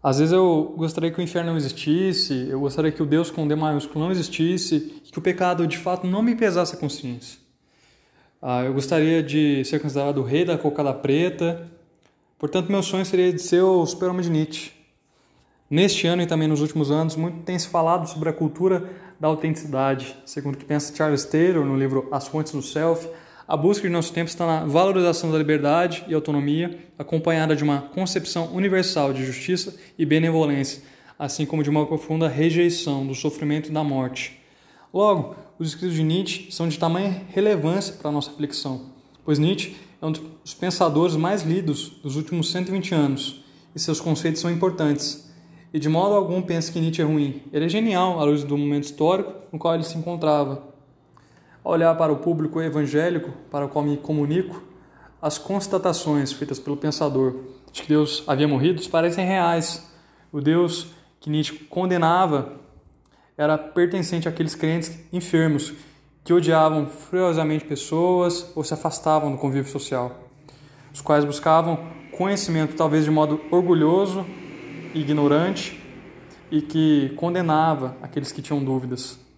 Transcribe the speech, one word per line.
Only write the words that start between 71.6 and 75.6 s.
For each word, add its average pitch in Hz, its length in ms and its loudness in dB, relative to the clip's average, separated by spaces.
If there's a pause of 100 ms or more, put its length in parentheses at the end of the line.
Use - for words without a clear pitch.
conhecimento 175 640 -2
talvez 156 280 2
de 151 60 0
modo 151 300 2 (100)
orgulhoso 180 760 4 (680)
e 160 60 -2
ignorante 151 800 0 (680)